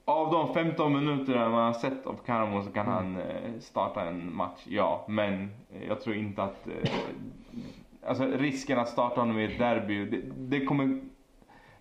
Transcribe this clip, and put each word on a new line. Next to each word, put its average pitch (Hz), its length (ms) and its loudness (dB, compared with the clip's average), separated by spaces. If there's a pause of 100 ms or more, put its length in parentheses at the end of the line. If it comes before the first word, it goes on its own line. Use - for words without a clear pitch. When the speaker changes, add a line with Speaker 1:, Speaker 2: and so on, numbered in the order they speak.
Speaker 1:
av 156 220 4
de 151 220 2
femton 160 400 4
minuterna 135 560 4
man 117 160 6
har 117 80 4
sett - 340 -2
av - 80 -4 (100)
Karamo 107 360 2
så 98 100 -6
kan 104 160 0
Speaker 2:
Mm. 98 100 0
Speaker 1:
han, 92 200 -2
eh, 90 420 -6
starta 101 460 -2
en 85 300 -6
match, 92 340 -6
ja. 87 380 0
Men, 104 260 2 (400)
eh, 87 140 -10
jag 107 140 -2
tror 110 140 -2
inte 104 280 -2
att, - 240 -6
eh, - 240 -2 (1160)
alltså, 127 180 0
risken 135 540 0
att 117 100 0
starta 123 320 2
honom 113 180 2
i 107 60 2
ett 101 140 -4
derby, 104 460 2
det, 110 160 -2 (160)
det 135 280 -2
kommer, 135 340 2 (800)